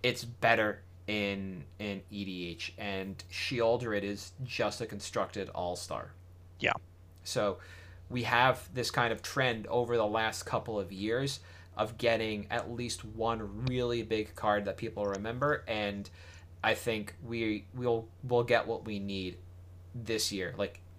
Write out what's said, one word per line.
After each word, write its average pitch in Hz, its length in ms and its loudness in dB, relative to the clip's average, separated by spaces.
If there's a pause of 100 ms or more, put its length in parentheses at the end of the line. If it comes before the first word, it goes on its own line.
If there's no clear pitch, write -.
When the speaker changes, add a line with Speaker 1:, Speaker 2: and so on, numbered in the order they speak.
Speaker 1:
it's 123 200 2
better 110 580 4 (260)
in, 98 560 -2 (160)
in 101 280 -4
E 101 160 -4
D 90 260 -4
H, 82 280 -8
and 98 500 -4
Sheoldred 117 760 2
is 101 260 -4 (140)
just 107 360 0
a 113 60 -2
constructed 101 600 -4
all-star. 87 640 -4 (480)
Speaker 2:
Yeah. - 140 6 (500)
Speaker 1:
So 104 340 2 (500)
we 123 140 -2
have 120 500 6
this 123 200 -2
kind 120 200 4
of 110 100 -4
trend 120 440 0
over 120 300 2
the 110 100 6
last 110 380 2
couple 113 340 -2
of 95 140 -4
years 117 480 0 (360)
of 110 200 0
getting 110 540 2
at 117 200 0
least 120 340 -4
one 110 640 -2
really 120 360 2
big 107 320 0
card 104 320 2
that 95 100 -2
people 101 300 -4
remember, 117 600 0
and 101 440 -2 (520)
I 110 120 6
think 110 400 -2 (100)
we, 113 480 0
we'll, 120 340 2 (160)
we'll 120 200 4
get 120 240 6
what 117 180 -2
we 104 140 -4
need 95 400 -4 (560)
this 110 360 0
year. 90 280 -4
Like, 101 220 -2 (180)